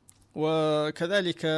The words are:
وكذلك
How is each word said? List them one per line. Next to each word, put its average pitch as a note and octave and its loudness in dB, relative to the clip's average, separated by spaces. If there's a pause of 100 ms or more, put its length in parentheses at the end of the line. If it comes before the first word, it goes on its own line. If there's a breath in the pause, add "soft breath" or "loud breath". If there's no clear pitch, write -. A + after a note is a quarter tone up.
(360)
وكذلك D#3+ 0 (160)